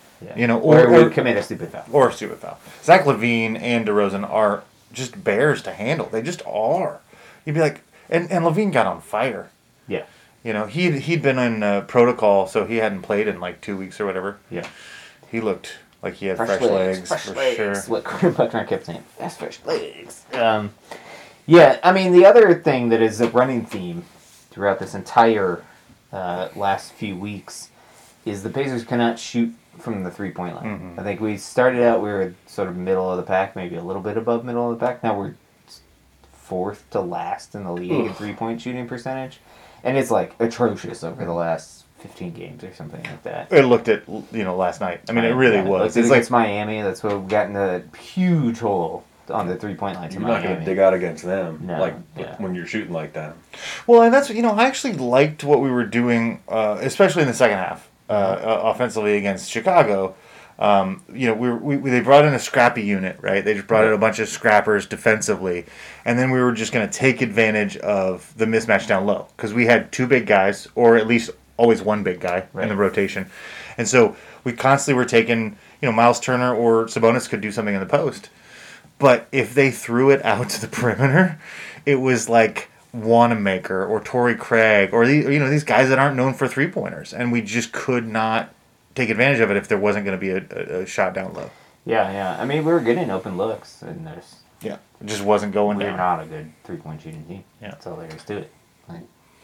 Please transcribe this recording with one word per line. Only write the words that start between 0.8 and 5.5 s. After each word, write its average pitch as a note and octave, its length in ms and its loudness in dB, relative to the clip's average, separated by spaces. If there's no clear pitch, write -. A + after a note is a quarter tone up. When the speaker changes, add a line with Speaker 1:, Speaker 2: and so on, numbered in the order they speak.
Speaker 2:
or, A#2+ 60 6
Speaker 1:
we B2 60 10
Speaker 2:
or A#2 120 8
Speaker 1:
commit B2 260 0
a - 60 0
stupid E2 280 -10
foul. - 200 -16
Speaker 2:
Or B2+ 200 6
a - 20 -6
stupid - 260 -10
foul. - 220 -14
Zach F3 220 8
LaVine A2+ 540 0
and A#2 280 -2
DeRozan G2+ 420 0
are G#2 320 0
just A#2+ 320 -12
bears B2 380 2